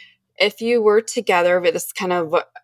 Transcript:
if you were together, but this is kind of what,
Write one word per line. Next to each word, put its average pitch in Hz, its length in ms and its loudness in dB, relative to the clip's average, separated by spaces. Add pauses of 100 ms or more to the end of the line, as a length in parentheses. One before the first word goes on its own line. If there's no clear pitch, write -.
(400)
if 202 220 -2
you 233 200 0
were 214 200 4
together, 180 580 0
but 175 140 0
this 175 120 -8
is - 80 -16
kind 180 200 -4
of 170 160 -2
what, 165 200 -2 (140)